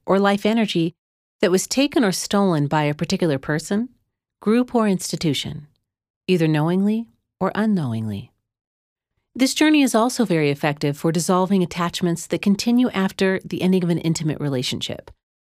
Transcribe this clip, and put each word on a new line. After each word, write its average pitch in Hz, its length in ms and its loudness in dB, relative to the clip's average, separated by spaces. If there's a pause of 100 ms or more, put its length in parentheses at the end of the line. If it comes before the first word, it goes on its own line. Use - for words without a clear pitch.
or 190 140 2
life 202 260 2
energy 202 480 0 (480)
that 190 100 4
was 185 160 2
taken 285 380 0
or 190 80 2
stolen 175 540 0
by 151 160 0
a 147 100 0
particular 165 460 -2
person, 196 500 -4 (540)
group, 240 320 0
or 226 120 2
institution, 160 800 -4 (600)
either 170 200 2
knowingly 185 600 0 (340)
or 190 140 0
unknowingly. 120 800 -2 (1000)
This 262 200 0
journey 302 260 4
is 269 140 2
also 233 320 2
very 156 240 2
effective 147 480 -2
for 160 120 0
dissolving 180 520 2
attachments 175 640 -2
that 170 160 -4
continue 240 480 2
after 190 520 -2
the - 200 -6
ending 185 200 2
of 175 60 0
an 170 80 2
intimate 156 460 -2
relationship, - 680 -6 (320)